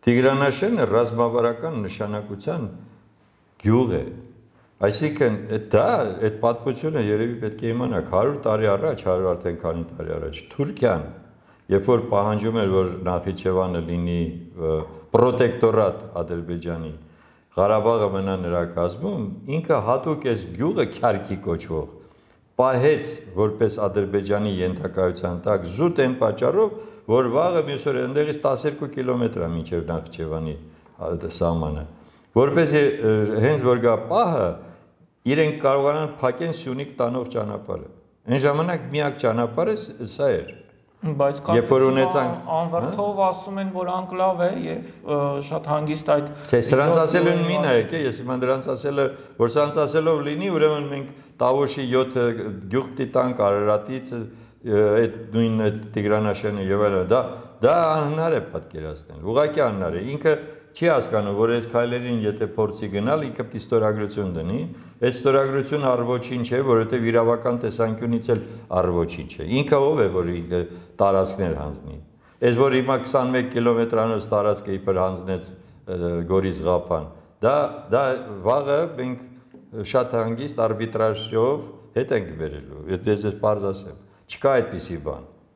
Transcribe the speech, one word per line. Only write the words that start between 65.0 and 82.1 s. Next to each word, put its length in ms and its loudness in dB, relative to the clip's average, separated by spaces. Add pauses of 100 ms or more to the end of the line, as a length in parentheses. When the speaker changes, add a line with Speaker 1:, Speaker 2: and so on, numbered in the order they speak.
Speaker 1:
Այդ 160 0
ստորագրությունը 720 2
առ 200 2
ոչինչ 360 -4
է, 220 0
որովհետև 420 2
իրավական 540 2
տեսանկյունից 680 -2
էլ 120 2 (380)
առ 140 2
ոչինչ 380 -2
է։ 140 -10 (140)
Ինքը 200 4
ով 240 4
է, 100 2
որ 160 0
ինքը 300 -2 (400)
տարածքներ 600 2
հանձնի։ 360 -10 (540)
Այս 100 2
որ 180 4
հիմա 220 2
քսանմեկ 560 0
կիլոմետրանոց 760 2
տարածքը 460 0
իբր 240 0
հանձնեց, 500 -2
ը, 640 -8 (180)
Գորիս 380 2
Ղափան, 400 0 (320)
դա, 160 4 (340)
դա 140 2 (400)
վաղը 340 2 (220)
մենք 260 -8 (640)
շատ 300 0
հանգիստ 480 -2
արբիտրաժով 880 0 (380)
հետ 240 0